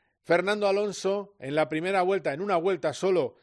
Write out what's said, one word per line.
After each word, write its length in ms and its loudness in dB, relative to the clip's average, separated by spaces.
Fernando 440 2
Alonso, 720 -2
en 160 -6
la 160 2
primera 320 0
vuelta, 320 0
en 80 -6
una 140 0
vuelta 360 0
solo, 500 0